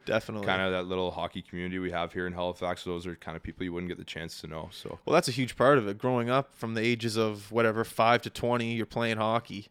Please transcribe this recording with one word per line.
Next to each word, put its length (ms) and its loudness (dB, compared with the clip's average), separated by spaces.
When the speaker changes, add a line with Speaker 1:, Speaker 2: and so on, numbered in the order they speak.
Speaker 1:
Definitely. 420 -2
Speaker 2:
Kinda 240 2
that 160 0
little 240 0
hockey 320 -6
community 380 -4
we 100 -2
have 220 -2
here 160 -2
in 40 -4
Halifax. 520 -4
Those 240 -4
are 80 -8
kinda 240 -10
people 240 -8
you 80 -4
wouldn't 160 -4
get 100 -6
the 60 -14
chance 380 -10
to 40 -10
know, 260 -8
so. 320 -10
Speaker 1:
Well, 100 2
that's 120 4
a 60 -2
huge 240 -2
part 220 8
of 100 2
it. 100 -4
Growing 320 2
up 240 2
from 200 -6
the 60 0
ages 360 2
of, 340 0
whatever, 320 4
five 400 4
to 80 -8
twenty, 440 0
you're 120 0
playing 300 0
hockey. 540 0